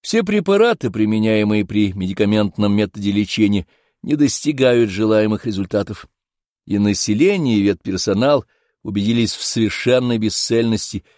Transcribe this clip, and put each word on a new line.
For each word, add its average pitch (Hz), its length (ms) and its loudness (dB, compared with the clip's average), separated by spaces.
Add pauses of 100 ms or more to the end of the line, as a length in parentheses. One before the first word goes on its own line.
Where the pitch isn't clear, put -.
Все 220 240 -2
препараты, 202 640 0
применяемые 107 760 0
при 101 260 0
медикаментном 101 800 0
методе 101 380 -2
лечения, 101 540 0 (360)
не 147 140 -2
достигают 127 760 2
желаемых 107 540 0
результатов, 101 640 -6 (560)
и 101 140 -2
население 117 800 2
и 101 40 2
ветперсонал 101 840 0 (360)
убедились 107 500 0
в - 120 -10
совершенной 120 760 0
бесцельности 110 840 -2 (140)